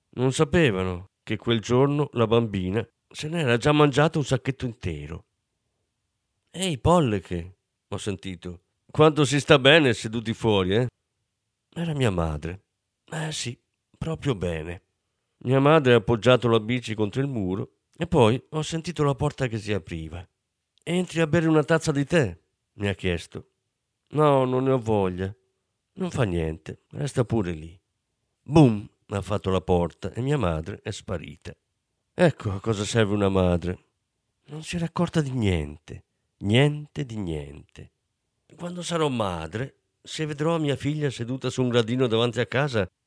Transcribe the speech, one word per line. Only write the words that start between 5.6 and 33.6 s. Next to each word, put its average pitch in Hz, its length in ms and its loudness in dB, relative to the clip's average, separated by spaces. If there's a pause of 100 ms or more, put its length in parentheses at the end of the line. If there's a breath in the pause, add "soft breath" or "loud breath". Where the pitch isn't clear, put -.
"Ehi, 170 260 -4
Polleche", 104 800 0 (320)
ho 104 80 -8
sentito, 90 640 -10 (280)
"quanto 151 360 6
si 139 140 2
sta 147 200 6
bene 135 340 8
seduti 110 400 -6
fuori, 101 420 2
eh?" 123 120 2 (840)
Era 165 200 -4
mia 123 180 0
madre. 82 520 -4 (480)
Eh 156 220 -8
sì, - 260 -10 (380)
proprio 156 360 -4
bene. 87 500 -6 (560)
Mia 131 200 0
madre 143 340 6
ha 120 40 8
appoggiato 120 500 2
la 113 120 4
bici 113 360 -6
contro 107 260 -2
il 139 60 -2
muro 104 540 -6 (140)
e 175 120 -8
poi 131 420 4
ho 156 120 -6
sentito 160 420 -6
la 139 120 0
porta 143 320 -4
che 110 120 -6
si 104 140 -4
apriva. 85 540 -8 (560)
"Entri 175 360 -2
a 165 80 2
bere 160 200 2
una 156 160 4
tazza 160 280 0
di 139 140 0
tè?", 123 320 0 (360)
mi 104 140 -4
ha 98 80 -2
chiesto. - 540 -6 (600)
"No, 139 360 4
non 127 180 0
ne 135 80 2
ho 131 80 2
voglia." 98 540 -2 (600)
"Non 180 180 -6
fa 135 120 0
niente, 82 680 -4
resta 143 320 -2
pure 104 280 -2
lì." 85 280 -14 (600)
Boom, 123 480 4 (200)
ha 101 120 -4
fatto 98 280 -4
la 92 120 2
porta 87 500 -2
e 113 100 -8
mia 143 160 -2
madre 87 440 -4
è 110 100 -10
sparita. - 640 -12 (580)
Ecco 151 380 0
a 95 80 -6
cosa 104 240 -2
serve 104 300 0
una 101 160 2
madre. 90 560 0 (640)